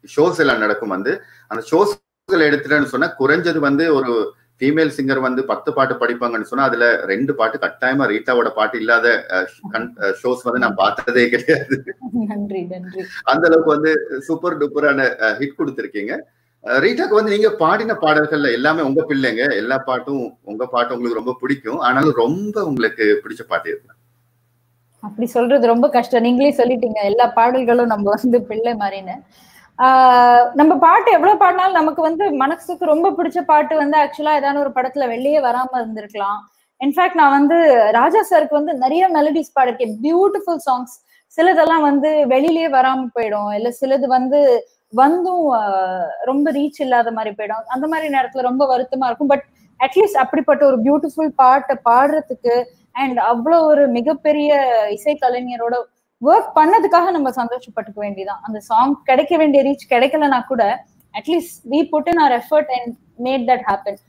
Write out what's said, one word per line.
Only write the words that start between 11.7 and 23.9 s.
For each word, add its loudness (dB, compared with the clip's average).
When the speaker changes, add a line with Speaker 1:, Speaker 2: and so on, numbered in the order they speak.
Speaker 2:
நன்றி, -6
நன்றி. -14
Speaker 1:
அந்த 0
அளவுக்கு 4
வந்து -2
சூப்பர் -6
டூப்பரான, -2
அஹ், -2
ஹிட் -8
கொடுத்திருக்கீங்க. -8
அஹ், 0
ரீட்டாக்கு 0
வந்து 2
நீங்க 2
பாடின 0
பாடல்கள்ல 0
எல்லாமே -2
உங்க 0
பிள்ளைங்க, -2
எல்லா -2
பாட்டும், -6
உங்க -8
பாட்டு -2
உங்களுக்கு -4
ரொம்ப -6
பிடிக்கும். -6
ஆனாலும் 0
ரொம்ப -2
உங்களுக்கு 0
பிடிச்ச -16
பாட்டு -4
எது? -8